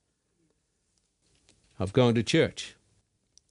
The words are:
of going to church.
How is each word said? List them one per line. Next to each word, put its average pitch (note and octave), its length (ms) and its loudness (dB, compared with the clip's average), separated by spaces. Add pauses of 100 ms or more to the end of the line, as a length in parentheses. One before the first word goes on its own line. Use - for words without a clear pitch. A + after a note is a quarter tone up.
(1800)
of F#2+ 140 -6
going A#2+ 220 2
to A#2 80 0
church. - 520 -2 (760)